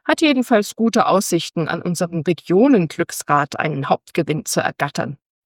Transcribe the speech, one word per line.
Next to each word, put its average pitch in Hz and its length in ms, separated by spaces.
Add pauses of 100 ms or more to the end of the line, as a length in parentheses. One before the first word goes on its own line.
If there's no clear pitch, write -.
hat 311 180
jedenfalls 254 520
gute 226 320
Aussichten, 170 640
an 170 120
unserem 175 420
Regionenglücksrad 170 1400
einen 143 280
Hauptgewinn 156 560
zu - 160
ergattern. - 580 (280)